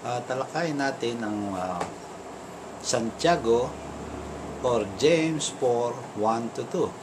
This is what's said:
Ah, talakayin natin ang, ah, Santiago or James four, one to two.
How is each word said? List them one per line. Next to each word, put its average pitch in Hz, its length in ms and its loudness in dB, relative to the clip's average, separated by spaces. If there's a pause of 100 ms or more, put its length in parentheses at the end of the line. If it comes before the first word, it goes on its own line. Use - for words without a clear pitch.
Ah, 123 240 -2
talakayin 143 480 -2
natin 120 480 0
ang, 104 320 -2
ah, 90 240 -2 (1040)
Santiago 120 880 4 (880)
or 120 240 4 (160)
James 160 560 4
four, 120 400 2 (240)
one 113 320 2
to 123 160 -6
two. 131 240 0 (120)